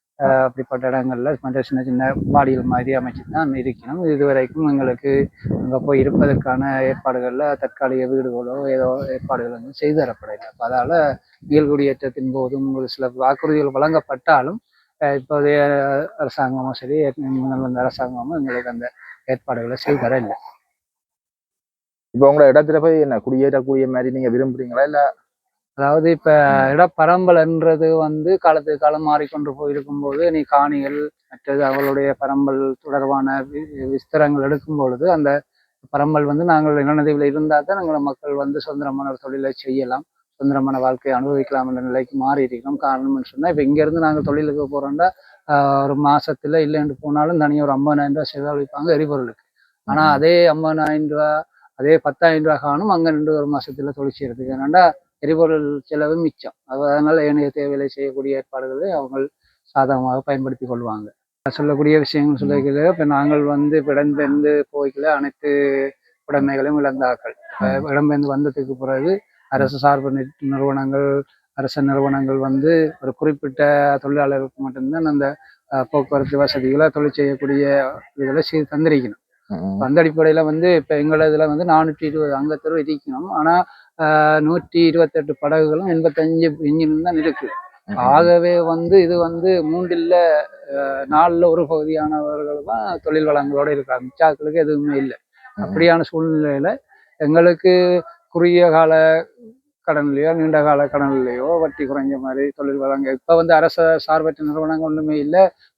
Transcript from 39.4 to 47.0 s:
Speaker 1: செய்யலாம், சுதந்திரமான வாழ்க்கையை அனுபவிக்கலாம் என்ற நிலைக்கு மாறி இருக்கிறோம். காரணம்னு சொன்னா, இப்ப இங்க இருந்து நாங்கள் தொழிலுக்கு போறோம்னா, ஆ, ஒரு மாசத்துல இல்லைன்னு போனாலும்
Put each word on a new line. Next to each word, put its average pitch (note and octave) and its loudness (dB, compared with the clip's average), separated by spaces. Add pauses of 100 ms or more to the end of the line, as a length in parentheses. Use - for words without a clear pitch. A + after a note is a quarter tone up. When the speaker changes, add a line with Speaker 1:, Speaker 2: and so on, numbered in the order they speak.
Speaker 1:
செய்யலாம், C3 -6 (320)
சுதந்திரமான C3+ 0
வாழ்க்கையை C3 -2
அனுபவிக்கலாம் C3+ -2
என்ற B2+ -6
நிலைக்கு B2+ -4
மாறி C3+ 0
இருக்கிறோம். B2+ -6
காரணம்னு C3+ -2
சொன்னா, D3 -4
இப்ப D3+ 0
இங்க D3 2
இருந்து D#3 0
நாங்கள் D#3 0
தொழிலுக்கு D3 -2
போறோம்னா, C#3+ -2 (400)
ஆ, C#3 2
ஒரு C#3 -2
மாசத்துல D3 0
இல்லைன்னு D3+ 0
போனாலும் D3+ -2